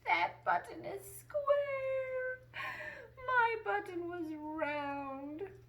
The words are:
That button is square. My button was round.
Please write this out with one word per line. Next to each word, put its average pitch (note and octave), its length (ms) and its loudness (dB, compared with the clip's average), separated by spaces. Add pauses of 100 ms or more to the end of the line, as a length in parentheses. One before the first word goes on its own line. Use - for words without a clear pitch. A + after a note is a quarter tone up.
That E3+ 280 4 (120)
button F#3 400 0
is F#4+ 160 -6 (180)
square. C5 1200 2 (840)
My A#4+ 300 6 (100)
button G4 420 0
was F4 160 -2 (140)
round. C#4+ 1040 -2 (280)